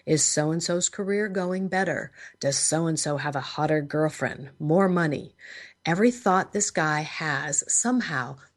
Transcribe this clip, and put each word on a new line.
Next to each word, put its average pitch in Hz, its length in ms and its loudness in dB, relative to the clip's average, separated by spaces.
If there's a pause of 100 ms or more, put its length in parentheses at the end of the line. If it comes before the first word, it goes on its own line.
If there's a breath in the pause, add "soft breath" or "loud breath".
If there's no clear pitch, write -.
Is 156 180 4
so-and-so's 165 640 0
career 202 380 -2
going 185 400 -2
better? 170 440 0 (280 loud breath)
Does 139 180 0
so-and-so 156 600 0
have 139 180 -4
a 131 60 -2
hotter 151 400 0
girlfriend, 151 680 -2 (100)
more 160 280 4
money? 170 480 0 (500 loud breath)
Every 196 260 4
thought 190 420 2
this 208 180 -2
guy 156 300 0
has 147 640 -4
somehow 160 720 0 (200 loud breath)